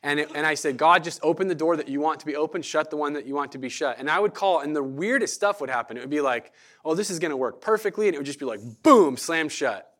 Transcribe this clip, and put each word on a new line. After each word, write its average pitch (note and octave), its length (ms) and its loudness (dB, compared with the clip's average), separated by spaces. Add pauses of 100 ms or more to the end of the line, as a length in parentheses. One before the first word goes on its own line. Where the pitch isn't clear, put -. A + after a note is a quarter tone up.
And C#3+ 160 0
it, D3+ 160 -4
and D3+ 100 -2
I D#3 80 2
said, C#3+ 240 -2
"God, E3 260 6
just E3 200 -10
open E3+ 240 2
the F3+ 80 0
door D#3+ 200 2
that D3+ 120 -6
you C#3 120 -4
want D3 200 -2
to - 80 -18
be C#3+ 80 -6
open, D#3+ 260 -4
shut D#3 300 -2
the D3+ 60 -4
one D3 160 -2
that C#3+ 120 -8
you C3+ 80 -8
want C#3 200 -4
to C#3 40 -14
be C3 100 -8
shut." B2 300 -4
And C#3 140 -4
I F3 80 2
would G#3 160 0
call, F#3 240 2
and D3+ 160 -4
the C#3+ 80 0
weirdest F#3 500 -2
stuff G3+ 260 0
would C3+ 120 -6
happen. A#2+ 260 -4
It B2 40 -10
would C3 100 -12
be D3+ 100 0
like, B2 320 -2 (320)
"Oh, D#3+ 80 0
this F#3+ 160 -2
is F3 80 -6
gonna D#3 180 -2
work B2+ 260 -2
perfectly." G#3+ 460 0
And F3 60 2
it C#3+ 60 -6
would C#3 80 -6
just C#3+ 100 -10
be C#3+ 80 -8
like, G#2+ 160 -6 (220)
boom, F#3 340 8
slam D#3+ 320 -2
shut. A2 500 -4